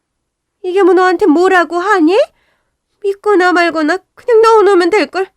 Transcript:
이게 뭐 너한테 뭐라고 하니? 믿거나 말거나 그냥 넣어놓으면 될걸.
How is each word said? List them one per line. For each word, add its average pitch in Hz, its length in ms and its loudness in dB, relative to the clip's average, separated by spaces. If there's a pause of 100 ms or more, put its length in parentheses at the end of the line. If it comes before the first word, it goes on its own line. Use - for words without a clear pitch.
(640)
이게 370 200 -2
뭐 370 120 2
너한테 370 320 0
뭐라고 349 520 0
하니? 370 400 0 (840)
믿거나 392 500 -2
말거나 330 460 -2 (160)
그냥 453 280 0
넣어놓으면 403 480 2
될걸. 381 460 -4